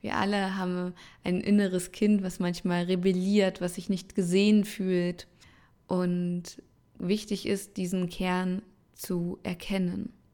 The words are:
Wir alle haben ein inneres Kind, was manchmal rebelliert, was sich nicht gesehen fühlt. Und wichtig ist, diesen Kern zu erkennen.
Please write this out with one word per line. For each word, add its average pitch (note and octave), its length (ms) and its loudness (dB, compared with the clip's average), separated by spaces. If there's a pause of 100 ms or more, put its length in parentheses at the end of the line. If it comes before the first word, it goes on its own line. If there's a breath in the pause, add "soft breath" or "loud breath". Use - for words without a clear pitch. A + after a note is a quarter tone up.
Wir - 160 -4
alle G3 400 0
haben F3+ 360 -4 (300 loud breath)
ein F3+ 180 0
inneres G3 500 2
Kind, G#3 320 2
was F#3 160 -6
manchmal F3 440 0
rebelliert, F#3 760 2
was F3 140 -4
sich - 140 -12
nicht - 260 -4
gesehen G3 500 4
fühlt. F3+ 640 -2 (600 soft breath)
Und F3 760 -2 (380)
wichtig G3+ 480 -2
ist, - 300 -4
diesen F#3 320 -2
Kern F#3 520 -2 (320)
zu F3 500 -6
erkennen. F#3 720 -4 (200)